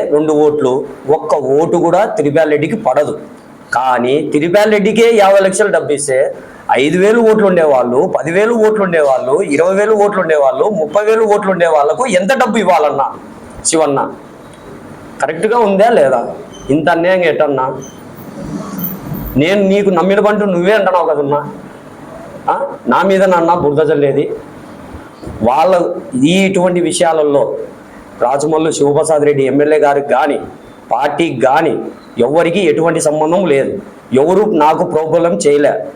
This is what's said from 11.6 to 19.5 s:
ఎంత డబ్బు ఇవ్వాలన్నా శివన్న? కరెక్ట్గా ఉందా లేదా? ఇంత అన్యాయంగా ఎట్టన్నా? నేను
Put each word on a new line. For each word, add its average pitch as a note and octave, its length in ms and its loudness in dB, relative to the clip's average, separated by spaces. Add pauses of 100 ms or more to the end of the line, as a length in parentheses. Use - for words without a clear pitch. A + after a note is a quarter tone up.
ఎంత G3 140 0 (100)
డబ్బు A3+ 200 0
ఇవ్వాలన్నా D3+ 440 0 (640)
శివన్న? D3 300 0 (1200)
కరెక్ట్గా F3+ 460 0
ఉందా G3 200 4 (100)
లేదా? C3 220 2 (540)
ఇంత D3+ 120 -2 (100)
అన్యాయంగా F3 360 2
ఎట్టన్నా? C#3+ 320 0 (1800)
నేను G3 200 0 (100)